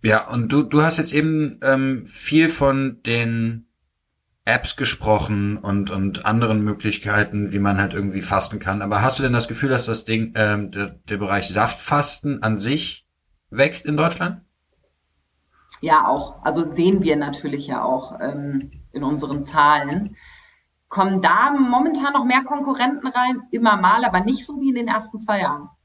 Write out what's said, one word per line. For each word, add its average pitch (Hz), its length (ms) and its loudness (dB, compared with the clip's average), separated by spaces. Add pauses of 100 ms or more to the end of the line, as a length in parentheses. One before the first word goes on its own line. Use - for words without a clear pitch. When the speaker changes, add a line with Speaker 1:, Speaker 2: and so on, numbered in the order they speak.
Speaker 1:
Ja, 107 260 4
und 120 240 0
du, 143 100 6
du 147 200 4
hast 165 160 2
jetzt 156 120 -2
eben, 156 500 0
ähm, 135 440 0
viel - 420 2
von 135 580 0
den 117 640 -2 (800)
Apps - 320 0
gesprochen 104 800 0
und, 101 340 -2
und 98 340 -4
anderen 110 380 2
Möglichkeiten, 104 880 -2
wie 98 80 -2
man 101 180 2
halt 98 160 -2
irgendwie 98 280 -4
fasten 98 380 0
kann. 98 220 -4
Aber 101 200 0
hast 131 180 2
du 139 40 0
denn 123 100 0
das 117 160 2
Gefühl, 135 200 -2
dass 131 160 2
das 113 200 -2
Ding, 113 320 -2
ähm, 104 340 0
der, 101 240 -8 (140)
der 104 80 -4
Bereich 98 320 -2
Saftfasten 139 920 0
an 110 160 0
sich 131 480 -4 (440)
wächst 139 360 0
in 151 120 0
Deutschland? 170 460 -2 (1400)
Speaker 2:
Ja, 156 260 4
auch. - 360 -4
Also 165 200 0 (100)
sehen 185 300 4
wir 151 140 2
natürlich 143 500 -6
ja 131 160 -4
auch, - 360 -4
ähm, 139 520 -6 (220)
in 147 100 -6
unseren 143 400 -4
Zahlen. 147 720 2 (760)
Kommen 190 320 0
da 196 300 4
momentan 277 600 2
noch 262 120 0
mehr 254 180 4
Konkurrenten 269 640 -2
rein? 254 440 -2
Immer 220 260 2
mal, 196 280 4
aber 185 160 2
nicht 247 220 -2
so 285 160 -10
wie 269 100 2
in 254 60 0
den 240 120 -4
ersten 220 320 -6
zwei 208 220 0
Jahren. 147 280 -4 (160)